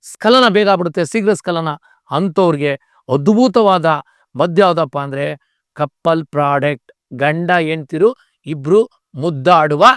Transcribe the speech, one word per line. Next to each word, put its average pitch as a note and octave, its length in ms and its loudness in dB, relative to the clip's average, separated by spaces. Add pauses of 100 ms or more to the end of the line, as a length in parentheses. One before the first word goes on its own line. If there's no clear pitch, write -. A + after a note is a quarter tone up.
ಸ್ಖಲನ B3 460 2
ಬೇಗ G3+ 200 2
ಆಗ್ಬಿಡುತ್ತೆ, F3 360 0
ಶೀಘ್ರ G#3+ 280 -2
ಸ್ಖಲನ, E3 360 -4 (420)
ಅಂಥವ್ರಿಗೆ D#3 640 0 (340)
ಅದ್ಭುತವಾದ F#3+ 760 2 (500)
ಮದ್ದು E3 240 0
ಯಾವ್ದಪ್ಪ E3 380 0
ಅಂದ್ರೆ C#3 380 -6 (360)
ಕಪ್ಪಲ್ D#3+ 540 -4
ಪ್ರಾಡಕ್ಟ್. C#3+ 640 -2 (220)
ಗಂಡ D#3 360 -2
ಹೆಂಡ್ತಿರು D#3+ 640 -2 (320)
ಇಬ್ರು D#3 440 0 (240)
ಮುದ್ದಾಡುವ D#3 720 2 (100)